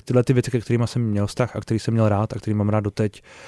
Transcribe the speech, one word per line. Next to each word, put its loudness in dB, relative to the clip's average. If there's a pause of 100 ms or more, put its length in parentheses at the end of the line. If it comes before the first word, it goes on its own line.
tyhle 2
ty 2
věci, 2
ke 0
kterýma -2
jsem -2
měl 0
vztah -4
a -6
který -2
jsem -2
měl 4
rád 0
a -8
který -4
mám 2
rád 2
doteď, -2 (240)